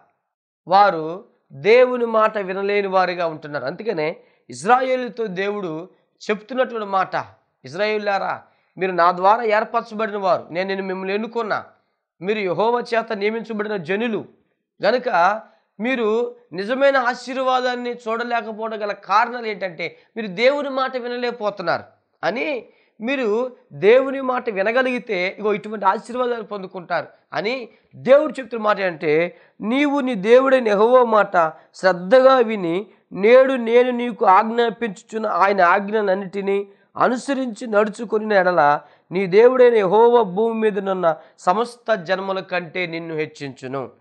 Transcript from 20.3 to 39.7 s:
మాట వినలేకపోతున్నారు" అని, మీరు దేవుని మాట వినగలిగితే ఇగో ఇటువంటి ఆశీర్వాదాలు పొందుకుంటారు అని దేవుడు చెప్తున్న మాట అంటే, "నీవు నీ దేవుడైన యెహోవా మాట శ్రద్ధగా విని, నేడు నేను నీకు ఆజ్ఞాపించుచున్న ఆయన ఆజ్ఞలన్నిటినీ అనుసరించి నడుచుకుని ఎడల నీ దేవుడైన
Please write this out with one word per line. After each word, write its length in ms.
మాట 280
వినలేకపోతున్నారు" 840
అని, 420
మీరు 540
దేవుని 480
మాట 280
వినగలిగితే 920
ఇగో 140
ఇటువంటి 320
ఆశీర్వాదాలు 580
పొందుకుంటారు 640
అని 360
దేవుడు 440
చెప్తున్న 240
మాట 180
అంటే, 560
"నీవు 380
నీ 160
దేవుడైన 520
యెహోవా 360
మాట 500
శ్రద్ధగా 640
విని, 480
నేడు 420
నేను 380
నీకు 340
ఆజ్ఞాపించుచున్న 1000
ఆయన 340
ఆజ్ఞలన్నిటినీ 1080
అనుసరించి 720
నడుచుకుని 680
ఎడల 440
నీ 160
దేవుడైన 460